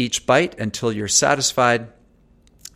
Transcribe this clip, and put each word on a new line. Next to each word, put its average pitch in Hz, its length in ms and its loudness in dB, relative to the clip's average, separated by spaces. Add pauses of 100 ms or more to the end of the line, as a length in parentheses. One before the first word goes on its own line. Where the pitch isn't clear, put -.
each - 260 -4
bite 151 320 2
until 113 340 -4
you're 104 140 -6
satisfied, 123 800 2 (880)